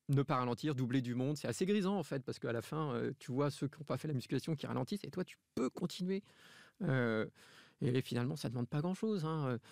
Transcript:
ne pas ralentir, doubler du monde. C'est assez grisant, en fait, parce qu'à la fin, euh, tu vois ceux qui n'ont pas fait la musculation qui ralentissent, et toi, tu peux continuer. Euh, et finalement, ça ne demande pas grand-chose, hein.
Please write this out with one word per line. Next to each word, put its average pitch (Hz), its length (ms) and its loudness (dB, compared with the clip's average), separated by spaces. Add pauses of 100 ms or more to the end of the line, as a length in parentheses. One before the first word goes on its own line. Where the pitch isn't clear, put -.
ne 139 120 4
pas 139 140 2
ralentir, 127 400 0
doubler 127 260 2
du 120 140 0
monde. 131 200 0
C'est - 120 -6
assez 120 180 0
grisant, 202 320 4
en 170 60 0
fait, 139 200 -4
parce - 140 -4
qu'à 127 140 -2
la 117 100 0
fin, 151 320 -2
euh, 120 240 0
tu - 140 -8
vois 143 180 2
ceux 143 180 -2
qui - 120 -8
n'ont 143 60 -10
pas 131 120 -2
fait 151 100 -4
la 156 60 -2
musculation 139 420 0
qui - 120 -6
ralentissent, 127 360 -2
et 143 60 -8
toi, 185 140 -2
tu - 140 -16 (180)
peux 240 140 0
continuer. 185 540 -2 (600)
Euh, 120 420 4 (560)
et 131 200 2
finalement, 127 340 -2
ça 143 140 -4
ne 120 40 -6
demande 123 160 -2
pas 147 120 0
grand-chose, 185 440 0
hein. 147 340 0 (120)